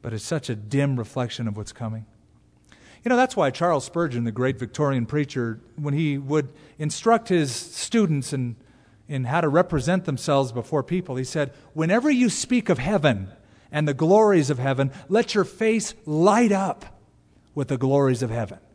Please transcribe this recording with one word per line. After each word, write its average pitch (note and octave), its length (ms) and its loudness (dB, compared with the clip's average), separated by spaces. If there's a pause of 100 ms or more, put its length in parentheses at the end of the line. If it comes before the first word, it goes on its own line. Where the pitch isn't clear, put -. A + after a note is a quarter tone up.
But A2+ 120 -8
it's G#2+ 100 -8
such D3+ 260 -6
a A#2+ 60 -4
dim C3+ 400 -2
reflection A#2+ 500 -6
of G#2 120 -6
what's G#2 160 -12
coming. A2 320 -10 (960)
You A#3+ 60 -4
know, B3 80 4
that's B3+ 180 2
why D#3 140 2
Charles D#3 340 0
Spurgeon, C3+ 400 -2
the A#2 80 -2
great B2+ 260 -2
Victorian C3 480 -2
preacher, B2 540 -4 (160)
when C#3+ 180 -4
he D3 240 0
would C#3 360 -2 (240)
instruct A3+ 500 0
his D#3 260 2
students D#3+ 800 -2
in, B2 240 -4 (540)
in C3+ 160 -4
how D3 160 0
to D#3+ 80 2
represent F3 560 2
themselves C#3 480 0
before B2 300 -4
people, F3 340 -6
he C3 80 -6
said, C#3 260 -4 (220)
"Whenever G3 360 0
you B3 200 4
speak - 400 -2
of F3+ 100 2
heaven C3+ 480 0 (460)
and D3+ 160 0
the C#3+ 40 0
glories E3+ 560 6
of C#3+ 80 0
heaven, C3+ 320 0 (200)
let A3 260 0
your G3 80 2
face A3 500 -2 (120)
light G3 480 4
up - 440 -4 (560)
with C#3 140 -4
the C3+ 100 -2
glories C3 460 2
of A#2+ 60 -4
heaven." A2+ 300 -6 (160)